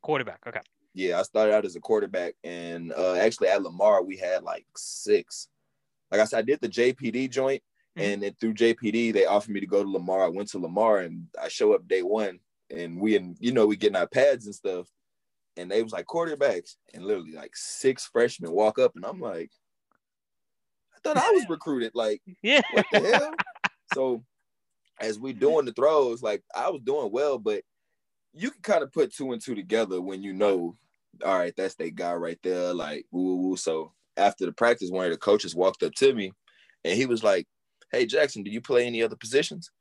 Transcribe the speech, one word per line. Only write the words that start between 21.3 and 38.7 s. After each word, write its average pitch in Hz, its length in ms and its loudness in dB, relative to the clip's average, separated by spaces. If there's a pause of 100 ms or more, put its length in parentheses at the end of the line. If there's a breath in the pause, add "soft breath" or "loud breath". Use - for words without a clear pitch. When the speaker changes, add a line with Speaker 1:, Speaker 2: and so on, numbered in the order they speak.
Speaker 2:
was 311 180 4
recruited." 139 460 -4
Like, 110 320 -2
Speaker 1:
<laughs> 185 160 -20
Yeah. 262 260 6
Speaker 2:
what - 220 2
the 208 100 4
hell? 269 400 2 (460)
So 127 380 0 (720)
as 107 200 -4
we 131 140 -8
doing 143 320 2
the 117 80 -8
throws, 127 500 2
like, 104 200 -2 (120)
I 127 160 -2
was 143 120 -8
doing 127 280 -2
well, 135 280 0
but 104 240 -2 (680)
you 214 180 -6
can - 120 -20
kinda 165 240 0
put 151 260 -2
two 131 200 -8
and 110 100 -10
two 123 120 -6
together 95 460 -2
when 95 220 -8
you 98 100 -10
know, 92 440 0 (480)
all 95 140 2
right, 87 180 -2
that's 95 180 -4
they 82 160 -6
guy 87 240 -4
right 85 280 -6
there, 90 300 -2
like, 76 380 -8
woo, 90 120 -2
woo, 92 280 0
woo. 92 60 -2
So 80 360 -4 (240)
after 98 280 2
the - 80 -6
practice, 117 380 0
one 92 140 -2
of 85 60 0
the 80 60 -4
coaches 101 380 2
walked 90 280 2
up 82 120 -2
to 135 200 4
me, 95 180 -6 (520 soft breath)
and 87 120 2
he 131 100 2
was 117 160 0
like, 98 240 4 (440)
"Hey, 123 160 2
Jackson, 131 360 0
do 101 80 -8
you 117 100 -6
play 123 260 2